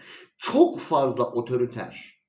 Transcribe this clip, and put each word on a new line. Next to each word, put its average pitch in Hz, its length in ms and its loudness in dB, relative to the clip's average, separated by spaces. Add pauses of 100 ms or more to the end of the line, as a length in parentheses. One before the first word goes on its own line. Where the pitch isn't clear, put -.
(380)
çok - 420 2
fazla 135 500 0
otoriter 120 1000 -6